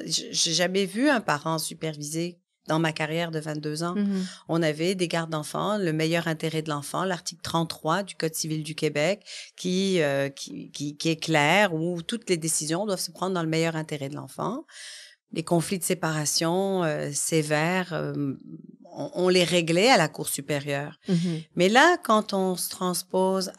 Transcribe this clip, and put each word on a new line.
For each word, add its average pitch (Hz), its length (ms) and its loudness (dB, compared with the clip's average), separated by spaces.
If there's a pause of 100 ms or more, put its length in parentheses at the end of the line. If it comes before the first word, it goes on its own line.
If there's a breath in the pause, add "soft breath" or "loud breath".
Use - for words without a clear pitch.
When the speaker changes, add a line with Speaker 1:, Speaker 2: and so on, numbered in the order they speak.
Speaker 1:
j-, 160 240 -4
j'ai 170 240 0
jamais 180 320 2
vu 220 240 0
un 247 120 4
parent 160 360 0
supervisé 160 800 -6 (300)
dans 160 120 2
ma 160 120 2
carrière 160 400 -4
de 160 80 -4
vingt-deux 151 440 -6
ans. 175 120 -4
Speaker 2:
Mhm. 196 300 0 (240 loud breath)
Speaker 1:
On 165 120 2
avait 165 340 0
des 180 120 0
gardes 165 240 -2
d'enfants, 160 460 -2
le 170 160 0
meilleur 165 340 2
intérêt 160 340 -2
de 156 80 -8
l'enfant, 147 340 -4
l'article 175 380 -6
trente-trois 165 640 0
du - 120 -14
Code 160 200 -4
civil 156 280 -4
du 156 120 -8
Québec, 156 480 0 (320 loud breath)
qui, 185 460 2
euh, 139 280 2
qui, - 420 -12
qui, 147 260 -6
qui 165 120 -2
est 160 120 2
clair, 160 520 4
où 170 280 -2
toutes 220 280 -8
les 175 80 4
décisions 160 480 -2
doivent 190 140 -2
se - 120 -6
prendre 185 220 -4
dans 170 100 0
le 160 60 -2
meilleur 165 260 2
intérêt 151 340 -6
de 147 60 -10
l'enfant. 143 500 -6 (680 loud breath)
Les 165 100 -4
conflits 175 360 0
de - 40 -6
séparation, 170 1000 0
euh, 151 300 -2
sévères, 160 800 0
euh, 147 200 -4 (840)
on, 143 180 -8
on 180 160 4
les 180 140 6
réglait 170 460 4
à 247 80 8
la 160 100 6
Cour - 220 -8
supérieure. 143 720 -4 (100)
Speaker 2:
Mhm. 170 320 0 (140)
Speaker 1:
Mais 180 140 4
là, 311 340 8
quand 214 300 2
on 190 220 2
se - 140 -6
transpose 185 880 -2